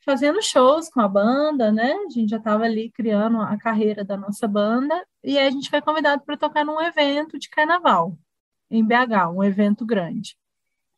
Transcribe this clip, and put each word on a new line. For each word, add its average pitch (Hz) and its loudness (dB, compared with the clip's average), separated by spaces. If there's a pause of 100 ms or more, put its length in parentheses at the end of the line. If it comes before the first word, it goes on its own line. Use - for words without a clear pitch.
fazendo 294 2
shows 302 4
com - -2
a 208 4
banda, 240 2
né? 233 0 (140)
A 311 -10
gente 226 -2
já 226 -2
tava 214 0
ali 226 -2
criando 220 0
a 208 -4
carreira 214 -2
da 196 -6
nossa 202 -6
banda, 240 0 (180)
e 277 -4
aí 277 4
a - 0
gente 262 -6
foi 294 -2
convidado 294 0
pra 294 -8
tocar 302 0
num 302 -4
evento 302 -2
de - -16
carnaval, 302 2 (540)
em 226 2
B 226 2
H, 220 2
um 185 -2
evento 208 0
grande. 202 -4 (600)